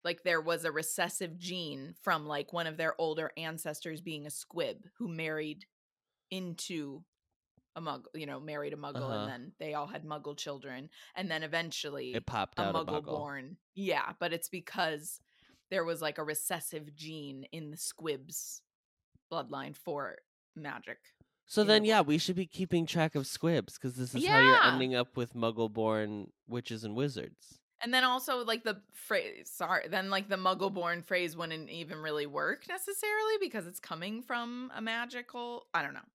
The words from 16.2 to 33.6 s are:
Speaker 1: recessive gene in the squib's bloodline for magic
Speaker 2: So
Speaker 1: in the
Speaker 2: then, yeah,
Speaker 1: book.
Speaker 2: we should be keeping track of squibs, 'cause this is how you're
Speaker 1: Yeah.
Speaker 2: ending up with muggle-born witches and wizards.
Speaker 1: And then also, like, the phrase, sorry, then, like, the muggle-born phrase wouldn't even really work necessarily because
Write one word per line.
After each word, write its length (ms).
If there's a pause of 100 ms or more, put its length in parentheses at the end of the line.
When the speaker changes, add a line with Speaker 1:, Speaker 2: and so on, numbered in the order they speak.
Speaker 1:
recessive 680
gene 560
in 200
the 60
squib's 840 (680)
bloodline 460
for 400 (380)
magic 440 (480)
Speaker 2:
So 160
Speaker 1:
in 100
the 60
Speaker 2:
then, 40
yeah, 180
Speaker 1:
book. 0
Speaker 2:
we 180
should 160
be 100
keeping 400
track 300
of 100
squibs, 520
'cause 180
this 180
is 140
how 120
you're 200
Speaker 1:
Yeah. 40
Speaker 2:
ending 300
up 240
with 160
muggle-born 1000 (160)
witches 360
and 120
wizards. 640 (220)
Speaker 1:
And 120
then 100
also, 400
like, 200
the 200 (100)
phrase, 560
sorry, 380
then, 220
like, 180
the 80
muggle-born 680
phrase 360
wouldn't 320
even 300
really 260
work 420
necessarily 720
because 280